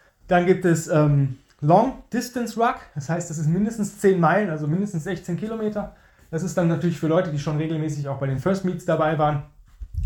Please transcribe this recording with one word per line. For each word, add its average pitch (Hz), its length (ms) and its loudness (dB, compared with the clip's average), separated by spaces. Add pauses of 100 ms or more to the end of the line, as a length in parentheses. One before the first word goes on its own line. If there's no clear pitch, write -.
(280)
Dann 175 180 4
gibt 180 200 2
es, 160 220 2
ähm, 143 520 2 (220)
Long 202 320 4 (200)
Distance 233 460 -4
Ruck, 240 160 2 (180)
das - 160 -8
heißt, 170 200 -4
das 156 100 -8
ist 151 80 0
mindestens 208 520 -2
zehn 185 200 4
Meilen, 180 320 4
also 151 160 -4
mindestens 175 380 -2
sechzehn 175 320 -6
Kilometer. 214 580 -6 (340)
Das 160 140 -4
ist 190 140 -4
dann 175 100 2
natürlich 165 320 0
für 160 80 -2
Leute, 170 240 2
die 147 80 -4
schon 151 180 -4
regelmäßig 156 500 -4
auch 135 100 -6
bei 135 100 -4
den 131 100 -2
First 190 280 -2
Meets 180 200 -4
dabei 160 320 0
waren. 147 260 0 (640)